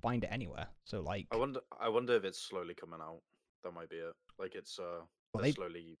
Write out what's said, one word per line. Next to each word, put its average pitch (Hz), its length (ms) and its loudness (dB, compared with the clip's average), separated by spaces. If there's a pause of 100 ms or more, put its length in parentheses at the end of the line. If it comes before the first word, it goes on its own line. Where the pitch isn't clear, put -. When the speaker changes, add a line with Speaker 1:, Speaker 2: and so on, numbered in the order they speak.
Speaker 1:
find 117 220 4
it - 40 2
anywhere. 107 400 -2 (180)
So, 107 160 -2
like, 92 300 0
Speaker 2:
I 117 60 4
wonder, 131 240 2 (180)
I 117 100 2
wonder 120 240 6
if 98 120 8
it's 92 140 -2
slowly 87 360 -4
coming 82 260 -10
out. 82 220 -10 (400)
That 90 80 -6
might 82 180 -8
be 82 80 -6
it. 82 160 -4 (240)
Like, 95 160 -4
it's, 92 240 -8
uh, 95 60 -4 (500)
Speaker 1:
Well, 104 80 0
Speaker 2:
they're - 20 2
Speaker 1:
they, 147 100 6
Speaker 2:
slowly 85 460 -8